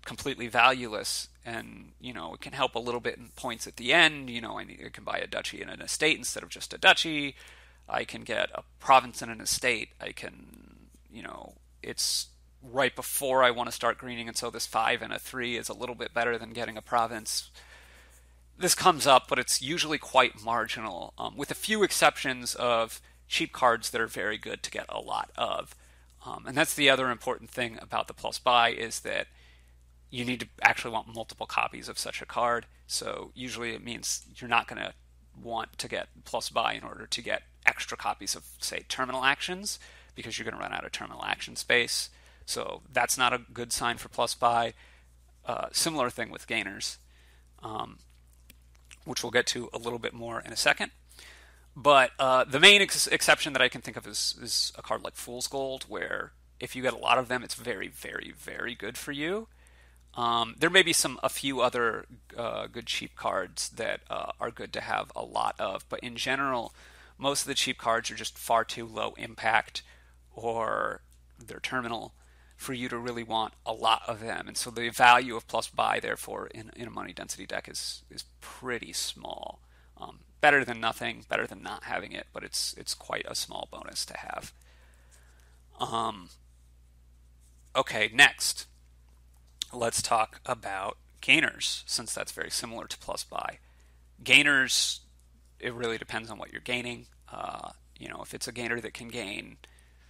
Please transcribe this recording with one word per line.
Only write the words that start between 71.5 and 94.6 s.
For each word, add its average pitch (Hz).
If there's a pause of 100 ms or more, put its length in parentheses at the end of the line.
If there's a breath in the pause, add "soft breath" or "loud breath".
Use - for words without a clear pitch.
terminal, 117 (420 soft breath)
for -
you 123
to 120
really 120
want 110 (120)
a 113
lot 113
of 110
them. 98
And -
so -
the 117
value 123
of 113
plus -
buy, 110
therefore, 107
in, -
in 120
a 107
money 98
density -
deck -
is, -
is - (160)
pretty -
small. - (380 soft breath)
Um, - (220)
better 143
than 117
nothing, 117
better -
than -
not 101
having 98
it, -
but -
it's, -
it's -
quite -
a -
small -
bonus -
to -
have. - (1300 soft breath)
Um, 113 (1500)
okay, 110
next, - (1080)
let's 117
talk -
about 104 (240)
gainers, -
since -
that's -
very -
similar 117
to -
plus -
buy. - (680 soft breath)
Gainers, 135 (600)